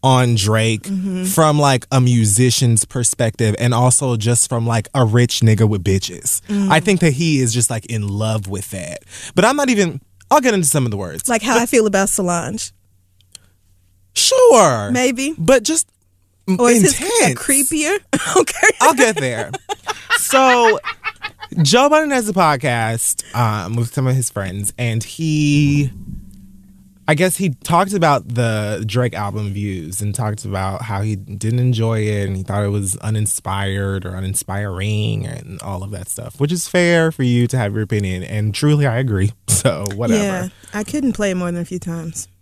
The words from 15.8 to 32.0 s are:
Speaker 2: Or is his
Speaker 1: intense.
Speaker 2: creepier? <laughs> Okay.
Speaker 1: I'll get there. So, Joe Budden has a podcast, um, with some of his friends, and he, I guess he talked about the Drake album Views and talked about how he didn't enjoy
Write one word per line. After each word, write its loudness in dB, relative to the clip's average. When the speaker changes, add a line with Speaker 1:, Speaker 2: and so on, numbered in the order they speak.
Speaker 2:
Or 4
is 6
his 2
Speaker 1:
intense. 0
Speaker 2:
creepier? -2
<laughs> -2
Okay. 2
Speaker 1:
I'll 6
get 4
there. -4
So, 4
Joe 4
Budden 2
has -2
a -4
podcast, 0
um, 0
with -2
some -2
of 2
his -2
friends, -6
and -2
he, 0
I 4
guess 0
he 0
talked 0
about 2
the -2
Drake -2
album -6
Views -6
and -4
talked -4
about -4
how -4
he -2
didn't -4
enjoy 0